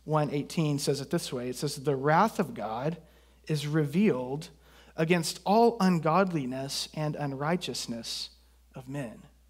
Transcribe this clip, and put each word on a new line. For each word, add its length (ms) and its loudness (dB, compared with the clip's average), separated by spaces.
one 260 2
eighteen 480 -2
says 220 0
it 100 -10
this 200 -2
way. 180 -6
It 60 -6
says, 200 -6
"The 200 -2
wrath 440 4
of 160 -4
God 420 -4
is 200 -4
revealed 800 0
against 500 0
all 340 6
ungodliness 1160 2
and 200 -2
unrighteousness 1120 -4
of 160 -14
men." 320 -8